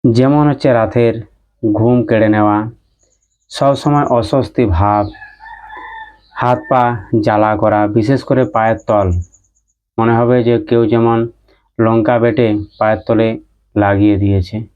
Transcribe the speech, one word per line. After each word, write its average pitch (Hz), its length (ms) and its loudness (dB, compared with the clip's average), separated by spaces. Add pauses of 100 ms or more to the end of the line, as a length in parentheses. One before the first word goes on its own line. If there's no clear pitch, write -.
যেমন 135 420 4
হচ্ছে 143 260 0
রাতের 113 420 0 (480)
ঘুম 113 420 2
কেড়ে 107 240 2
নেওয়া, 107 300 2 (920)
সবসময় 143 600 0
অস্বস্তি 123 600 -2
ভাব, 104 340 0 (1300)
হাত 123 320 0
পা 127 180 2 (380)
জ্বালা 107 340 2
করা, 107 320 0
বিশেষ 113 340 0
করে 131 280 0
পায়ের 113 320 0
তল 101 240 0 (920)
মনে 113 160 2
হবে 120 300 2
যে 120 100 2 (120)
কেউ 117 200 2
যেমন 117 320 2 (600)
লঙ্কা 113 400 2
বেটে 117 300 0 (260)
পায়ের 110 300 -2
তলে 113 240 0 (460)
লাগিয়ে 101 420 2
দিয়েছে 98 400 -2 (200)